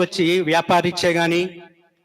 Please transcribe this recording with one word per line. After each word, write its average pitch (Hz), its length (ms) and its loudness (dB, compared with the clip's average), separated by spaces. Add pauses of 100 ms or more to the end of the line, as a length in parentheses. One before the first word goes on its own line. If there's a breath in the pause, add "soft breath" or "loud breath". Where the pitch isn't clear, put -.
వచ్చి 175 200 -2 (260)
వ్యాపారీత్యా 175 680 2
గాని, 170 220 0 (640)